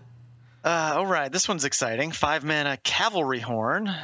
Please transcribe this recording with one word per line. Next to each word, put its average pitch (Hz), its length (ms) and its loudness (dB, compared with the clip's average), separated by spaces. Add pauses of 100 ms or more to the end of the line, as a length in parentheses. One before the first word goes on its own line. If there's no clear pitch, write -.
(640)
Uh, 160 320 2
all 190 100 2
right, 151 240 2
this 180 180 0
one's 175 160 -2
exciting. 131 460 0
Five 151 340 0
mana 147 380 0
Cavalry 170 560 0
Horn. 120 500 0 (160)